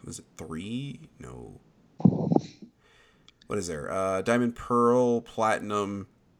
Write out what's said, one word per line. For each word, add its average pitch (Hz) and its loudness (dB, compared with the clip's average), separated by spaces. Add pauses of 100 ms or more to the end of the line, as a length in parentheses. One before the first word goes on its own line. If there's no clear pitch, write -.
is - -12
it - -20 (120)
three? 117 -10 (100)
No. 62 -16 (1900)
What 104 -4
is 87 -6
there? 76 -8
Uh, 95 -2
Diamond, 117 2
Pearl, 120 4
Platinum, 104 -2 (320)